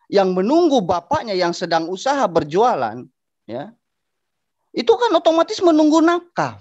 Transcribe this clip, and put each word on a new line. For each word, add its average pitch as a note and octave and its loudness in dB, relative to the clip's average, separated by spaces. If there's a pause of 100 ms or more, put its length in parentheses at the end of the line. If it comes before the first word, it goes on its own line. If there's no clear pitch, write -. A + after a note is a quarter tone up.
yang F#3+ 2
menunggu C4+ 2
bapaknya F#3+ -4
yang F3 0
sedang E3 -4
usaha C4 -2
berjualan, D#3 -2 (400)
ya, B2+ -12 (1040)
itu B3 0
kan A#4 0
otomatis E4 0
menunggu D#4 4
nafkah, D#4 -2